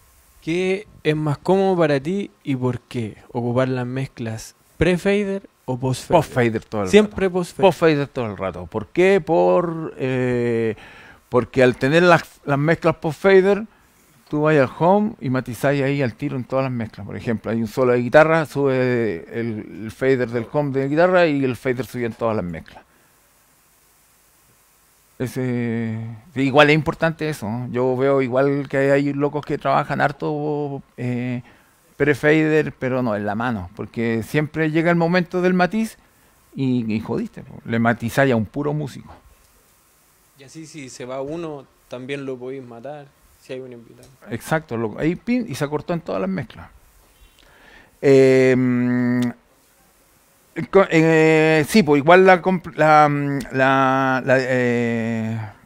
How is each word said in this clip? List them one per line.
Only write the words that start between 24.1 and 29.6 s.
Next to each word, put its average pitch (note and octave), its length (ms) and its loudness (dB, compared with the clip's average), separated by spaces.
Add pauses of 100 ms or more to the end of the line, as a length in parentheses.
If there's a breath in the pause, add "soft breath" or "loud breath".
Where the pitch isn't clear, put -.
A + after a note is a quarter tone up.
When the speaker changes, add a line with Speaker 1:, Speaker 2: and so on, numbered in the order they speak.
Speaker 2:
Ese, A#2+ 800 -4 (380)
igual C#3 340 4
es D3+ 60 6
importante D#3 540 -4
eso, B2+ 200 -8
¿no? A#2+ 220 -8
Yo B2+ 260 -2
veo C#3 240 2
igual C3+ 480 0
que C#3 80 -4
hay, C#3 120 2
hay C#3+ 240 2
locos C#3+ 320 -4
que D3 120 -6
trabajan C#3 440 -2